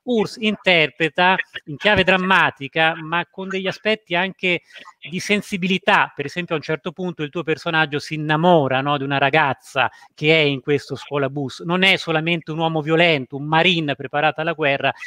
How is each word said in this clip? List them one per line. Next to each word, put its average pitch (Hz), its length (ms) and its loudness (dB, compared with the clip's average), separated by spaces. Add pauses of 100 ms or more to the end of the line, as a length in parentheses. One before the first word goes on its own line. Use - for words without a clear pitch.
Urs 226 340 -2
interpreta 180 1000 2 (280)
in 147 140 -10
chiave 196 260 2
drammatica, 165 880 2
ma 165 360 -4
con 190 180 -12
degli 190 180 -6
aspetti 214 480 -4
anche 180 480 -2 (460)
di 170 120 -8
sensibilità. 190 960 0
Per 143 120 -6
esempio, 175 280 -6
a 151 40 -2
un 143 40 -6
certo 160 300 -6
punto 180 300 -8
il 147 80 -6
tuo 175 120 -6
personaggio 156 560 -2
si - 160 -8
innamora, 151 680 2
no, 147 160 -2
di 135 60 -4
una 143 120 -2
ragazza 135 720 0 (240)
che 156 240 4
è 151 60 4
in 139 160 0
questo 143 360 -2
scuolabus. 139 640 -6
Non 180 220 -2
è 190 140 4
solamente 160 540 -2
un 156 80 -6
uomo 160 240 0
violento, 160 540 2
un 143 100 -8
marine 160 480 2
preparato 147 480 -4
alla 165 100 -4
guerra, 139 400 0 (140)